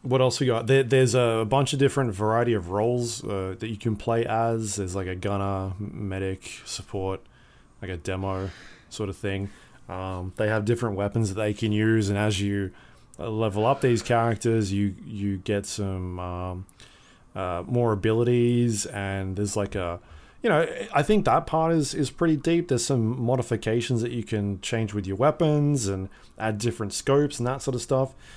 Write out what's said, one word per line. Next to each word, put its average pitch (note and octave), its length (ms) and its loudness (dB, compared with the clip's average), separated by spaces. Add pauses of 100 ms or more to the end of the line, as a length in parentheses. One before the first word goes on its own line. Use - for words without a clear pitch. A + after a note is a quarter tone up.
what B2+ 180 2
else B2+ 180 2
we C#3 80 2
got? A#2 200 2
There, C3+ 160 6
there's B2+ 320 4
a A2+ 340 4
bunch C3+ 240 2
of C#3+ 60 -2
different C3+ 360 2
variety A2+ 380 2
of F2+ 160 -2
roles, A#2 560 0
uh, F#2+ 340 -4
that A2 100 -6
you G#2+ 100 -6
can A2 180 -2
play A2+ 300 0
as. A2+ 500 0
There's, F#2+ 180 -4
like, F#2+ 120 -4
a F#2 100 -4
gunner, G2 640 -2
m-, G2+ 300 -8
medic, F#2+ 560 -6
support, F#2+ 560 -6 (580)
like, F#2 100 -8
a F#2 60 -4
demo F#2+ 540 -4 (400)
sort G#2 180 -6
of F#2+ 80 -8
thing. G2 320 -4 (400)
Um, F#2 480 -6
they G#2+ 120 2
have G#2+ 180 2
different A#2 300 0
weapons G2+ 360 0
that G2 80 -4
they G#2+ 140 0
can G#2 180 -2
use, G#2+ 380 4
and G2+ 80 0
as G#2 240 0
you, G2+ 300 -2 (460)
uh, G2 120 -8
level G#2+ 340 0
up C3+ 160 2
these A#2+ 220 4
characters, A2+ 680 2
you, G2+ 240 0 (120)
you G2+ 320 -4
get G2+ 260 -2
some, F#2 560 -6
um, F2+ 460 -6 (680)
uh, F2+ 320 -4
more A#2+ 260 2
abilities, A#2+ 920 2
and G2 500 -4
there's, G2+ 200 -2
like, G2+ 180 -2
a, F2 260 -4 (420)
you A#3+ 60 2
know, E3 180 4 (280)
I D3 80 4
think G#3 240 4
that B2 200 4
part D#3+ 260 2
is, D3+ 200 2
is C#3 180 0
pretty E3 240 2
deep. E3+ 340 0
There's A#2+ 160 2
some B2 380 0
modifications A#2 760 0
that A#2 100 -2
you A#2 140 -4
can G2+ 380 -2
change A2 320 -2
with G2+ 120 -2
your F#2+ 100 -4
weapons D3 680 2
and F#2+ 220 -2 (300)
add A2 180 -2
different A2 380 -4
scopes C#3+ 440 2
and A#2+ 80 -2
that C3+ 140 -2
sort C3 140 -4
of A#2+ 80 -4
stuff. C3 320 0 (220)